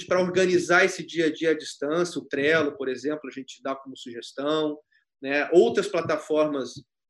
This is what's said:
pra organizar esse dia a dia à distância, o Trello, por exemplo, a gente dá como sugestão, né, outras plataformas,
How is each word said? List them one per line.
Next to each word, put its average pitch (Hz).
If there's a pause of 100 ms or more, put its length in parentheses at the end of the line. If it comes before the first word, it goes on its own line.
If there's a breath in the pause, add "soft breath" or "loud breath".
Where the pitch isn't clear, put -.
pra 180
organizar 180
esse 180
dia 160
a 156
dia 160
à -
distância, 151
o -
Trello, 143
por 131
exemplo, 131
a -
gente -
dá 135
como 131
sugestão, 147 (420)
né, 139
outras 202
plataformas, 151 (360)